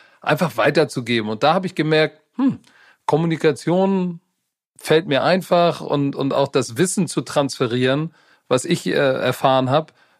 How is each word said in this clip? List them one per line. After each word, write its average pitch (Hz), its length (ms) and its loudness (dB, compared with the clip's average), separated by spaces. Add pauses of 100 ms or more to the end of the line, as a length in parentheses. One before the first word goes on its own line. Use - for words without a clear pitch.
(220)
einfach 151 360 -2
weiterzugeben. 120 720 0
Und 110 140 -4
da 151 100 2
hab 185 120 -2
ich 180 100 -8
gemerkt, 156 460 0 (160)
hm, 247 220 0 (460)
Kommunikation 170 1120 2 (580)
fällt 165 300 2
mir 131 160 0
einfach 170 580 2
und, 143 340 -2
und 139 180 -2
auch 139 140 0
das 120 300 -2
Wissen 185 300 0
zu - 140 -4
transferieren, 135 920 -2 (340)
was 131 180 0
ich, - 220 -2
äh, 175 60 -2
erfahren 131 760 0
hab, 156 240 -2 (260)